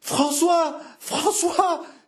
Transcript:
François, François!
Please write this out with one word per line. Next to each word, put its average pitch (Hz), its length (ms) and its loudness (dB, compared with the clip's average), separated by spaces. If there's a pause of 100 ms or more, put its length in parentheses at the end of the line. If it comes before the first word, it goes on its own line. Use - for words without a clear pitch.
François, 302 760 0 (200)
François! 349 840 0 (240)